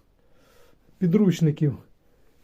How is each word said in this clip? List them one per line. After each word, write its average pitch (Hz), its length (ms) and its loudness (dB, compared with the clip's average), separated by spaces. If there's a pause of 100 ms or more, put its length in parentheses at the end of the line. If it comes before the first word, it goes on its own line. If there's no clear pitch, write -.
(1000)
підручників. 165 760 0 (680)